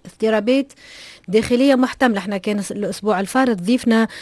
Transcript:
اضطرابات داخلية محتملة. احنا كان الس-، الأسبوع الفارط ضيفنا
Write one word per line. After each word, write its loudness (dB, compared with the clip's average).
اضطرابات 0
داخلية 2
محتملة. 0
احنا -6
كان -4
الس-، -8
الأسبوع -4
الفارط 0
ضيفنا 0